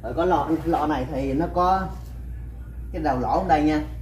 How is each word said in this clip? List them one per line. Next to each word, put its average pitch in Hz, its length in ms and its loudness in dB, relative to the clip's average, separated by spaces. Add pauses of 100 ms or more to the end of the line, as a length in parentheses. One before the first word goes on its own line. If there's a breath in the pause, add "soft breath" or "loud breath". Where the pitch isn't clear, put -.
Rồi - 100 -6
có 170 120 2
lo, 151 240 2 (160)
lo 151 220 2
này 135 240 0
thì 135 220 -2
nó 160 200 0
có 180 340 2 (1040)
cái 160 80 -6
đầu 139 180 2
lỗ 170 200 2
ở 190 80 -2
đây 151 160 6
nha. 151 180 4 (200)